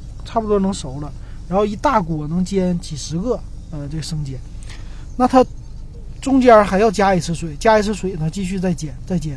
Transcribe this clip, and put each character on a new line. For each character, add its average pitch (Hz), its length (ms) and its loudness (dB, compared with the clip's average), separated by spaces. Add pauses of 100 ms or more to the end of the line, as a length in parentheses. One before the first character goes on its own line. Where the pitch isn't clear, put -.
(240)
差 - 160 -2
不 220 60 -2
多 208 140 4
能 190 120 0
熟 143 280 -8
了。 147 120 -10 (360)
然 180 100 0
后 214 80 4
一 208 80 -2
大 254 260 4
锅 156 280 -2
能 175 160 0
煎 180 340 0
几 156 180 -10
十 156 220 -6
个， 220 220 -2 (320)
呃， 143 180 -8
这 156 100 -6
生 151 240 -4
煎。 135 140 -8 (800)
那 254 100 4
它 254 180 6 (760)
中 269 200 4
间 226 240 10
还 185 140 2
要 220 100 6
加 196 240 4
一 185 60 4
次 170 160 -2
水， 156 240 -6
加 220 180 6
一 214 60 4
次 208 100 0
水 185 200 -4
呢， 156 180 -2
继 196 140 -4
续 185 160 -4
再 185 120 2
煎， 151 320 -6
再 180 140 0
煎， 147 180 -6